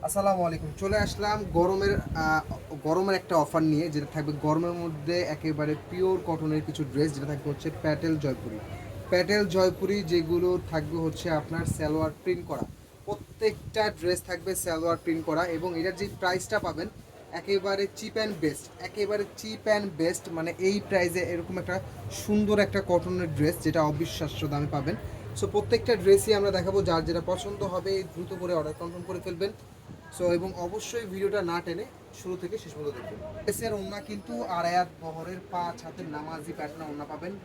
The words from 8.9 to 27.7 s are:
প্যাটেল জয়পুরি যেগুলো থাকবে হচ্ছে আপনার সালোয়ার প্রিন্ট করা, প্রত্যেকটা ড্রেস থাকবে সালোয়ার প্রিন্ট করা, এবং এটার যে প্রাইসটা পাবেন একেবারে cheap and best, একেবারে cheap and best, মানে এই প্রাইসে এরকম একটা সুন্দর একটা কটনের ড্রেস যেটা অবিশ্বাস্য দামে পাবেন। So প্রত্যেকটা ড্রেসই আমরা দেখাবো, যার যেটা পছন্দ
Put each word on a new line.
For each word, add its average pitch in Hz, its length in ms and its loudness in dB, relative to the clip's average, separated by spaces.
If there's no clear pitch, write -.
প্যাটেল 185 320 4
জয়পুরি 185 420 4
যেগুলো 175 380 4
থাকবে 156 340 -2
হচ্ছে 156 220 -2
আপনার 165 240 -4
সালোয়ার 156 360 0
প্রিন্ট 180 280 0
করা, 139 140 -2
প্রত্যেকটা - 760 -2
ড্রেস 175 300 2
থাকবে 180 240 -4
সালোয়ার 165 400 2
প্রিন্ট 160 240 0
করা, 160 140 2
এবং 165 120 -2
এটার 185 220 0
যে 202 60 -2
প্রাইসটা 185 460 0
পাবেন 165 220 -4
একেবারে 196 440 0
cheap - 160 -10
and 214 180 -2
best, 147 220 0
একেবারে 208 360 0
cheap 220 240 -10
and 208 100 0
best, 170 240 2
মানে 165 140 -2
এই 202 80 4
প্রাইসে 180 340 4
এরকম 170 300 -4
একটা 180 140 -2
সুন্দর 208 340 4
একটা 196 140 0
কটনের 180 460 2
ড্রেস 151 200 4
যেটা 156 140 4
অবিশ্বাস্য 156 480 -4
দামে 147 220 0
পাবেন। 143 220 0
So - 60 0
প্রত্যেকটা - 380 4
ড্রেসই 196 360 8
আমরা 202 180 4
দেখাবো, 190 220 2
যার 165 200 4
যেটা 165 220 0
পছন্দ 196 300 -2